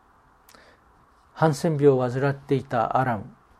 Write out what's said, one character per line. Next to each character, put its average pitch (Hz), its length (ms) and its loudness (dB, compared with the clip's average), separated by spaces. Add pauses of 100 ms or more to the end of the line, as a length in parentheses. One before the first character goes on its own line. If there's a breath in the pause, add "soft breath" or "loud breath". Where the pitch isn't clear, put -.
(1300 soft breath)
ハ 160 140 2
ン 147 60 0
セ - 140 -4
ン 160 60 0
病 143 140 4
を 131 100 6
患 131 320 -2
っ 139 40 -4
て 139 200 -6
い 127 100 -2
た 120 340 -2
ア 131 60 0
ラ 113 160 -2 (400)